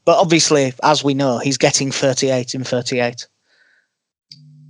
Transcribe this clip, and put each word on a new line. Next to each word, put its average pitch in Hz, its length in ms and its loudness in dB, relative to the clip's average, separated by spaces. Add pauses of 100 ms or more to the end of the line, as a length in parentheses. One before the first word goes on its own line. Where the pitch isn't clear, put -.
but 170 140 4
obviously, 151 540 2 (100)
as 143 200 2
we 139 120 0
know, 135 240 0
he's 135 180 -2
getting 139 340 0
thirty-eight 131 600 -2
in 131 100 -8
thirty-eight. 123 640 -4 (1400)